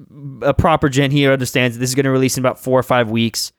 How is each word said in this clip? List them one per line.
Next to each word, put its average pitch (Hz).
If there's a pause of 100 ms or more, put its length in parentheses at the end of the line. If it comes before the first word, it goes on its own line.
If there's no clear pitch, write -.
(420)
a 139
Proper 156
Gen, 135
he 143
understands 123
that 117
this 127
is 127
gonna 135
release 131
in 131
about 127
four 131
or 123
five 120
weeks. 117